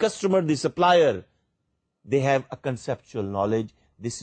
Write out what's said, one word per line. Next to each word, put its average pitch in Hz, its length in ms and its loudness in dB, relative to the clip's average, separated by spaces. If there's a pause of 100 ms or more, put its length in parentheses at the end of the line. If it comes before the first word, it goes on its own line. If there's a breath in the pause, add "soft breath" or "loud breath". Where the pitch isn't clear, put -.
customer, 190 360 0 (120)
the 147 80 2
supplier, 170 520 4 (920)
they 135 160 0
have 135 300 0
a - 80 -14 (100)
conceptual 120 680 -8
knowledge. 107 400 -2 (240)
This 117 240 -10